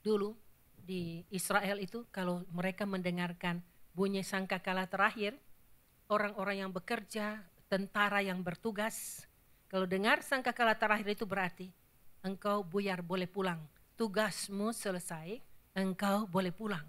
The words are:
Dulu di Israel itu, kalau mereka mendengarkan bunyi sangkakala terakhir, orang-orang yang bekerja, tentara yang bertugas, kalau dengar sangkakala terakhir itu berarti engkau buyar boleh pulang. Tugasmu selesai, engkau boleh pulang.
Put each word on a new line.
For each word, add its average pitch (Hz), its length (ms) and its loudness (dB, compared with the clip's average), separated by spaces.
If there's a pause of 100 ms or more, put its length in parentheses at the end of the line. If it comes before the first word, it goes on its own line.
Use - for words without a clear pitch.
Dulu 208 320 2 (400)
di 175 560 -6
Israel 196 480 0
itu, 202 320 -8
kalau 180 400 -4
mereka 185 400 -2
mendengarkan 175 720 -2 (320)
bunyi 196 320 0
sangkakala 185 640 0
terakhir, 208 480 2 (720)
orang-orang 202 560 2
yang 190 80 -4
bekerja, 214 720 -4 (240)
tentara 202 560 2
yang 185 160 0
bertugas, 208 880 -4 (400)
kalau 190 160 2
dengar 196 400 4
sangkakala 247 480 4
terakhir 214 400 4
itu 202 160 -2
berarti 185 400 -2 (500)
engkau 202 480 0
buyar 190 320 0
boleh 180 320 -2
pulang. 180 320 -2 (320)
Tugasmu 208 800 0
selesai, 180 640 -4 (320)
engkau 196 560 2
boleh 185 240 2
pulang. 202 380 -4